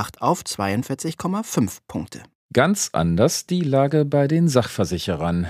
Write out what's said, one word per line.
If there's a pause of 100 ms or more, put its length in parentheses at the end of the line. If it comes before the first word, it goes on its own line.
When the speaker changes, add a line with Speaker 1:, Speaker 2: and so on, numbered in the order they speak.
Speaker 1:
acht
auf
zweiundvierzig
Komma
fünf
Punkte. (300)
Speaker 2:
Ganz
anders
die
Lage
bei
den
Sachversicherern,